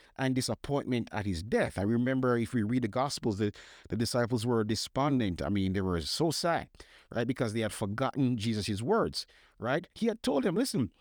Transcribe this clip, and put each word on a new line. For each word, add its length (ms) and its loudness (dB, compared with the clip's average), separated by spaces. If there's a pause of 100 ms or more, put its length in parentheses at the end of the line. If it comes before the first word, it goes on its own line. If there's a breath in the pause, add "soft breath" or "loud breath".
(180 soft breath)
and 160 2
disappointment 760 -2
at 160 -4
his 160 0
death. 340 0
I 60 0
remember 520 2
if 160 0
we 120 2
read 180 0
the 60 0
Gospels, 500 -2
the, 140 2 (380 loud breath)
the 60 -2
disciples 480 0
were 200 2
despondent. 760 0
I 100 -2
mean, 240 2
they 80 0
were 200 0
so 300 0
sad, 360 -2 (460 loud breath)
right, 140 0
because 260 0
they 60 -2
had 140 -2
forgotten 640 0
Jesus' 440 -2
words, 460 0 (320 soft breath)
right? 340 -2
He 140 -2
had 160 -2
told 220 2
them, 100 0
"Listen, 340 0 (120 loud breath)